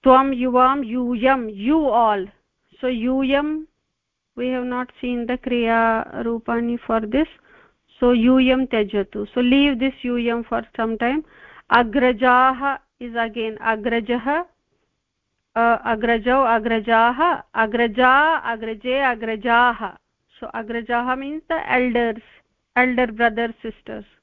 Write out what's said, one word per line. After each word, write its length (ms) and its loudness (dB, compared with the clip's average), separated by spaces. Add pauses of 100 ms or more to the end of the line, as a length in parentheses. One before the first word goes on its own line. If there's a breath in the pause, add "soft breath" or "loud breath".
Tvam, 300 6
yuvam, 500 2
yuyam, 680 -2
you 340 0
all. 380 2 (540)
So 60 -6
yuyam, 800 -2 (680)
we 140 -4
have 160 -4
not 260 -6 (100)
seen 260 -4
the 120 -4
kriya 880 -2
rupani 640 -4
for 140 0
this. 280 -2 (720 soft breath)
So 140 4
yuyam 560 4
tyajatu. 680 -2
So 60 0
leave 380 4
this 240 -2
yuyam 440 -2
for 280 -4
some 240 -4
time. 260 -2 (460 loud breath)
Agrajah 1080 2 (200)
is 160 -12
again 440 -6
agrajah. 880 -2 (1080)
Uh, 220 4
agrajau, 640 0 (160)
agrajah, 840 2 (120)
agraja, 880 2
agraje, 520 -6 (180)
agrajah. 840 0 (420)
So 160 -14
agrajah 640 -4
means 300 -10
the 120 -2 (100)
elders, 520 0 (540)
elder 320 2
brothers, 520 -2
sisters. 440 -12 (180)